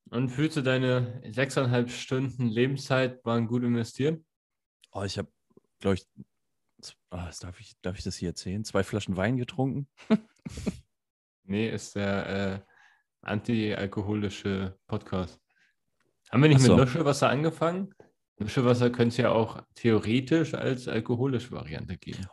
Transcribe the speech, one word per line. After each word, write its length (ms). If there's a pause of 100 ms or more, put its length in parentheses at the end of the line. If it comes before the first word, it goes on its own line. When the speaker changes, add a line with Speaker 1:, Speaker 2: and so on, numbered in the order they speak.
Speaker 1:
Und 200
fühlst 280
du, 40
deine 600 (100)
sechseinhalb 580
Stunden 600
Lebenszeit 720
waren 240
gut 160
investiert? 580 (680)
Speaker 2:
Oh, 120
ich 140
hab, 100 (520)
glaub 140
ich, 120 (760)
z-, 160 (140)
ah, 160
das 120
darf 220
ich, 200
darf 160
ich 60
das 140
hier 120
erzählen? 360
Zwei 180
Flaschen 320
Wein 220
getrunken? 500 (220)
<laughs> 760 (600)
Speaker 1:
Nee, 240
ist 260
der, 680
äh, 100 (480)
antialkoholische 1600 (100)
Podcast. 540 (880)
Haben 120
wir 80
nicht 80
Speaker 2:
Ach 40
Speaker 1:
mit 60
Speaker 2:
so. 100
Speaker 1:
Nuschelwasser 520
angefangen? 640 (440)
Nuschelwasser 520
könnte 200
es 80
ja 140
auch 300 (140)
theoretisch 760
als 340
alkoholische 640
Variante 460
geben. 360